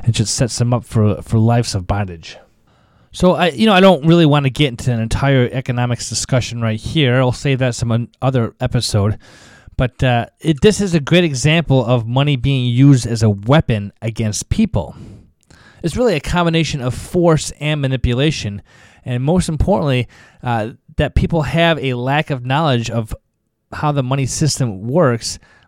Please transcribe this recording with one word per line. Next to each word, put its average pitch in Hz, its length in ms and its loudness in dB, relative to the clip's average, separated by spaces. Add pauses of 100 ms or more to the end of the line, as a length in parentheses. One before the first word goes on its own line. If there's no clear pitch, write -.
and 120 100 2
just - 220 -2
sets - 220 -2
them 120 160 0
up 120 100 -2
for, 104 380 0
for - 160 -2
lives 117 380 2
of 90 120 -6
bondage. 92 500 -6 (760)
So, 180 220 2
I, 170 160 0
you 220 140 0
know, 220 60 6
I 185 80 6
don't 175 260 6
really 165 200 6
wanna 143 240 2
get 143 180 0
into 120 240 -4
an 117 80 -2
entire 123 540 2
economics 123 560 -4
discussion 117 500 -4
right 110 180 -2
here. 131 380 0
I'll 127 160 2
save 135 280 -2
that 127 140 -2
some 117 200 -2
an-, 117 160 -2 (120)
other 131 380 0
episode. 107 580 0 (600)
But, - 260 -2
uh, 120 220 2 (160)
it, 151 180 0
this 202 220 4
is 190 120 -2
a 170 60 2
great 170 240 2
example 139 640 2
of 117 200 2
money 135 300 0
being 131 300 -2
used 123 420 4
as 113 160 -2
a 110 60 4
weapon 104 720 0
against 110 480 -6
people. - 440 -2 (880)
It's 165 140 -4
really 220 200 2
a 143 40 -2
combination 165 640 0
of 123 120 -2
force 170 580 0 (100)
and 151 180 -2
manipulation, 127 840 -2 (440)
and 127 180 -4
most 175 240 0
importantly, 151 600 0 (340)
uh, 117 300 -4 (260)
that 143 160 -2
people 170 300 0
have 165 340 2
a 131 160 -4
lack 131 380 -2
of 123 120 -6
knowledge 131 460 0
of 113 260 -6 (560)
how 151 200 -2
the 143 100 -2
money 131 240 -2
system 117 640 -4
works 127 500 0 (300)